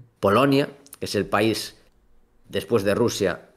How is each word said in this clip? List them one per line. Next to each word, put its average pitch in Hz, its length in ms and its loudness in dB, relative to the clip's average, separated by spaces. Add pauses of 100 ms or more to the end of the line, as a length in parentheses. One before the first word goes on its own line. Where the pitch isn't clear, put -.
(180)
Polonia, 135 520 2 (280)
que - 60 -10
es 92 100 -8
el 98 120 -2
país 107 500 -2 (720)
después - 360 -2
de 101 100 0
Rusia 101 640 -2